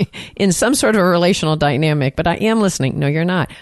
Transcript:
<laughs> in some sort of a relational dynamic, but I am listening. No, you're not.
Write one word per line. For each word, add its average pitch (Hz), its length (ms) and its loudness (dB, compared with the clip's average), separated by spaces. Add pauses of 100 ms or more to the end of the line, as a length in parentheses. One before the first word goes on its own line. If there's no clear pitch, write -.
(160)
<laughs> - 200 -18
in 196 160 2
some 233 220 0
sort 226 200 0
of 202 80 2
a - 20 4
relational 175 520 2
dynamic, 151 600 0
but 170 100 -2
I 170 100 0
am 220 240 0
listening. 160 380 -2
No, 147 80 -2
you're 156 180 -2
not. 180 260 -2 (120)